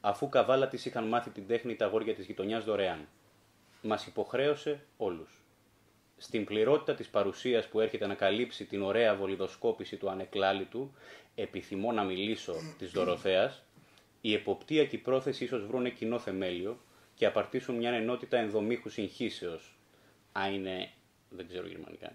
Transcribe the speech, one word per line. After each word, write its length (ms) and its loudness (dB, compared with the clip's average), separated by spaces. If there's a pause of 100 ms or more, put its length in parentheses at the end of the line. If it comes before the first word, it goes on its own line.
αφού 280 0
καβάλα 400 6
της 160 -8
είχαν 200 -4
μάθει 260 0
την 160 -12
τέχνη 300 0
«Τα 100 2
αγόρια 280 2
της 120 -10
γειτονιάς 380 -2
δωρεάν». 440 0 (760)
Μας 240 0
υποχρέωσε 800 0 (120)
όλους. 460 -6 (760)
Στην 280 -2
πληρότητα 500 4
της 140 -8
παρουσίας 600 2
που 120 2
έρχεται 260 0
να 80 -2
καλύψει 500 2
την 180 -2
ωραία 320 6
βολιδοσκόπηση 800 -2
του 140 -4
ανεκλάλητου, 840 0 (400)
επιθυμώ 580 -4
να 100 2
μιλήσω, 520 -2 (240)
της 120 -10
Δωροθέας, 720 2 (580)
η 140 2
εποπτεία 520 2
και 100 -6
η 20 -4
πρόθεση 460 0
ίσως 220 -4
βρούνε 240 0
κοινό 280 -2
θεμέλιο 640 -4 (340)
και 120 4
απαρτίσουν 500 0
μια 140 0
ενότητα 480 0
ενδομήχου 500 0
συγχύσεως. 880 -6 (640)
Α, 100 0
είναι, 420 -4 (380)
δεν 200 -12
ξέρω 180 -8
γερμανικά. 480 -14